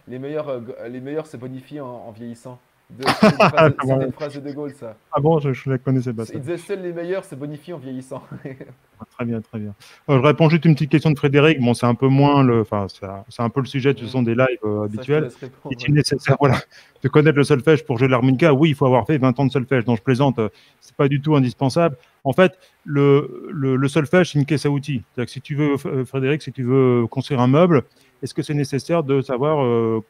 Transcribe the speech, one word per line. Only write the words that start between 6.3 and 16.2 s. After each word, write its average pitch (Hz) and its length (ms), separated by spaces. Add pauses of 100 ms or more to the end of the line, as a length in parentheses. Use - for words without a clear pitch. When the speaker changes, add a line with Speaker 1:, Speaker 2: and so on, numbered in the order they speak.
Speaker 1:
disait, « 156 180
Seuls 190 240
les 175 100
meilleurs 175 320
se - 120
bonifient 147 360
en 170 60
vieillissant. » 127 440 (220)
<laughs> 143 60 (500)
Speaker 2:
Ah, 110 60 (100)
très 123 100
bien, 117 160
très - 160
bien. 104 160 (360)
Euh, 139 80
je 120 40
réponds 151 260
juste 156 180
une 160 100
petite 147 160
question 160 180
de 143 80
Frédéric. 143 420
Bon, 120 140
c'est 120 140
un 120 80
peu 135 120
moins 139 360
le, 117 180
enfin, 104 260
c'est - 180
un, 98 240
c'est - 120
un 117 80
peu 135 120
le 139 40
sujet, 139 320
ce 120 60
Speaker 1:
Mm. 113 40
Speaker 2:
sont 123 140
des 113 140
lives, 127 100 (180)
euh, 104 200
Speaker 1:
Ça, 104 40
je 104 40
te 110 60
Speaker 2:
habituels. 139 260
Speaker 1:
laisse 123 140
répondre, 131 360
Speaker 2:
Est-il 123 160
Speaker 1:
ouais. 147 80
Speaker 2:
nécessaire, 139 420